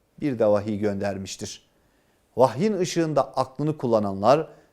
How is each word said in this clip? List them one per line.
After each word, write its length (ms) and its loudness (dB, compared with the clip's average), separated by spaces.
bir 180 -4
de 80 4
vahiy 320 2
göndermiştir. 880 -6
Vahyin 420 2
ışığında 580 -2
aklını 420 -4
kullananlar 720 2